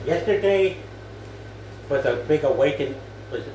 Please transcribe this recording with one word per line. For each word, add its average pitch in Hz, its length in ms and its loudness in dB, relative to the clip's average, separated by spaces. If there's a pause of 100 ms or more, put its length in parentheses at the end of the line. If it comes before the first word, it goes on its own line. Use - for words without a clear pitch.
yesterday 196 720 4 (1120)
was 135 160 2
a 120 100 4 (100)
big 147 180 4
awaken-, 135 500 2 (360)
was 117 120 -4 (120)